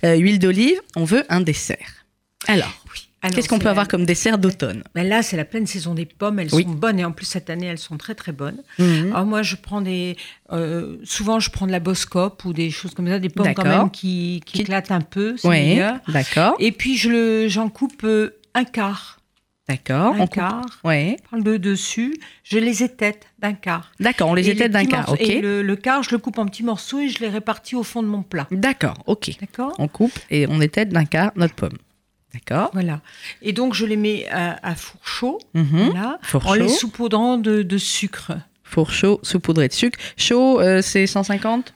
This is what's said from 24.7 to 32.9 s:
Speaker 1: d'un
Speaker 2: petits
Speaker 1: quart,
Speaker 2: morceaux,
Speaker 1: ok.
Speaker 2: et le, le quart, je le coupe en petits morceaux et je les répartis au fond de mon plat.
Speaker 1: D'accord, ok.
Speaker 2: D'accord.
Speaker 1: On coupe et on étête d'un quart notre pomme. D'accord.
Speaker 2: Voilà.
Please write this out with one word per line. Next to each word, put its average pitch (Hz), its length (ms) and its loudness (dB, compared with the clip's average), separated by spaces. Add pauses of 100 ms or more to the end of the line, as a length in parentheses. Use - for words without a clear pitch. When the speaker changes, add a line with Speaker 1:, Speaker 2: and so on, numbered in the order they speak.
Speaker 1:
d'un 202 120 4
Speaker 2:
petits - 100 2
Speaker 1:
quart, - 160 0
Speaker 2:
morceaux, 135 60 2 (100)
Speaker 1:
ok. 220 40 2
Speaker 2:
et 208 120 2
le, 202 220 0
le 196 140 0
quart, 262 280 0
je - 80 -6
le 240 60 2
coupe 226 200 -4
en 214 80 -2
petits 202 160 -8
morceaux 233 380 -4
et 285 80 0
je 226 100 -6
les 226 100 -4
répartis 214 460 -6
au 247 80 -2
fond 233 180 -6
de 220 60 -2
mon 208 160 -2
plat. 151 300 -6
Speaker 1:
D'accord, 196 420 0 (120)
ok. - 340 -2
Speaker 2:
D'accord. 262 400 -8
Speaker 1:
On 151 80 0
coupe 233 280 0 (140)
et 147 180 2
on 156 120 2
étête 196 300 2
d'un 165 140 4
quart 170 300 0
notre 170 200 2
pomme. 80 220 -6 (580)
D'accord. 151 400 -2
Speaker 2:
Voilà. 170 260 -2 (420)